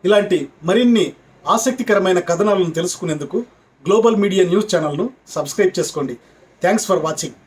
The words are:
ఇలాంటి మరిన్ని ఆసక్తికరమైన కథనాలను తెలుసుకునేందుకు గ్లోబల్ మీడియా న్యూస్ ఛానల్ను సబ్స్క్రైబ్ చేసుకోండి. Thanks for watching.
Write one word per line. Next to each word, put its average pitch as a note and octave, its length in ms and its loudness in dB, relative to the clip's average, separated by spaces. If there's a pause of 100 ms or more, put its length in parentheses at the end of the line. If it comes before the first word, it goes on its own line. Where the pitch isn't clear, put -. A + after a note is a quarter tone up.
ఇలాంటి F#3+ 440 2 (160)
మరిన్ని A3 420 2 (480)
ఆసక్తికరమైన G3+ 680 0
కథనాలను F3+ 500 0
తెలుసుకునేందుకు E3 680 -6 (480)
గ్లోబల్ A3 300 4
మీడియా G3 360 2
న్యూస్ G#3 220 0
ఛానల్ను D#3+ 360 -2 (180)
సబ్స్క్రైబ్ F3 500 -2
చేసుకోండి. C3+ 380 -4 (460)
Thanks G3+ 280 0
for E3+ 160 2
watching. - 260 -6 (140)